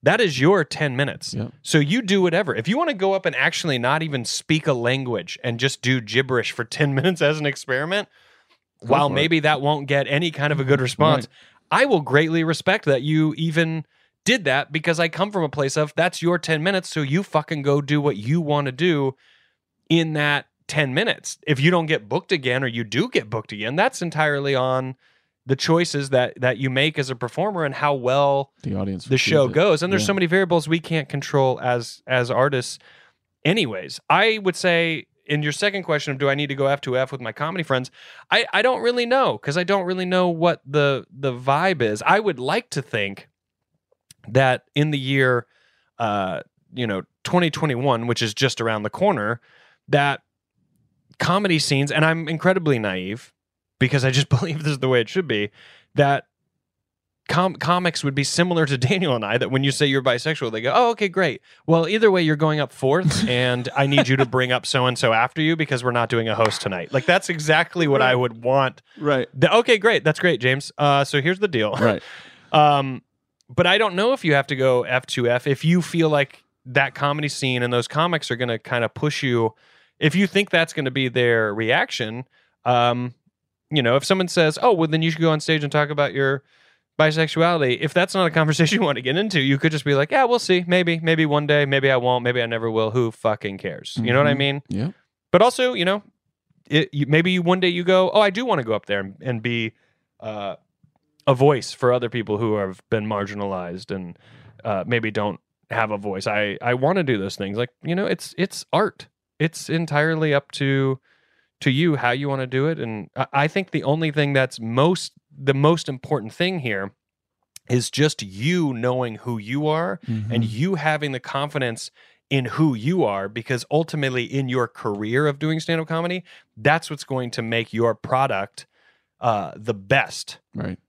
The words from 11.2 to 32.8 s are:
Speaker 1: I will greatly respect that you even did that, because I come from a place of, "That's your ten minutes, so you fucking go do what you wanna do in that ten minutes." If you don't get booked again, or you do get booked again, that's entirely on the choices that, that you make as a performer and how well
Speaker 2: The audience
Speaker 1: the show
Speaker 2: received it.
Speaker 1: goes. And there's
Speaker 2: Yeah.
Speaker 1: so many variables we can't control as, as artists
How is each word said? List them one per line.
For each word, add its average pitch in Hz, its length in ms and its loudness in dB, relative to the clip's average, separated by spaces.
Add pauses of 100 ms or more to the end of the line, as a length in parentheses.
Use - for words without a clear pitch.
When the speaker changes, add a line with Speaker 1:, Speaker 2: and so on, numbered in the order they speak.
Speaker 1:
I 226 140 4
will 214 160 2
greatly 156 440 2
respect 185 400 0
that 135 160 2
you 156 360 2
even 160 480 -2 (380)
did 226 220 2
that, 135 260 0
because 160 280 0
I 170 80 2
come 175 240 -2
from 190 120 -2
a 147 60 -2
place 139 260 -2
of, 151 200 -2
"That's 175 260 0
your 175 180 2
ten 160 240 -2
minutes, 185 260 -2
so 160 120 -4
you 147 220 -2
fucking 151 400 -4
go 143 180 2
do 147 180 0
what 143 180 0
you 123 240 0
wanna 147 300 -2
do 143 440 0 (760)
in 165 240 2
that 147 320 0 (220)
ten 143 260 -2
minutes." - 440 -4 (100)
If 143 120 0
you 160 120 4
don't 170 160 2
get 139 220 -2
booked 175 220 -4
again, 135 320 0
or 131 40 -2
you 117 160 -4
do 120 260 -2
get 120 220 -2
booked 110 200 -8
again, 107 240 -6
that's 226 280 0
entirely 147 520 -2
on 131 400 -2 (520)
the 135 80 2
choices 160 540 0
that, 123 320 2
that 123 160 0
you 131 140 -2
make 143 260 0
as 135 140 -4
a 127 40 -6
performer 160 500 -4
and 135 100 -4
how 147 180 0
well 139 580 0 (120)
Speaker 2:
The 101 120 -6
audience 98 300 -6
Speaker 1:
the 131 140 0
show 147 240 4
Speaker 2:
received 123 80 0
it. - 100 -10
Speaker 1:
goes. 170 220 4
And 185 100 -2
there's 202 80 2
Speaker 2:
Yeah. 208 60 -2
Speaker 1:
so 202 80 0
many 185 100 2
variables 170 420 2
we 165 120 0
can't 156 280 -4
control 135 540 0
as, 123 460 -4
as 123 240 0
artists 127 480 0 (640)